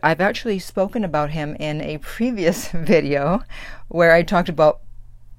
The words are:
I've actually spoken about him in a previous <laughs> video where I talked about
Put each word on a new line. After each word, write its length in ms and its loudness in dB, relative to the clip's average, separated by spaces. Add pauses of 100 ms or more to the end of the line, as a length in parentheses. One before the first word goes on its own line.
I've 180 2
actually 380 -2
spoken 460 -4
about 260 -2
him 300 -6
in 200 -4
a 180 -8
previous 680 -4
<laughs> 40 -8
video 720 2 (440)
where 240 4
I 100 8
talked 260 0
about 320 4 (580)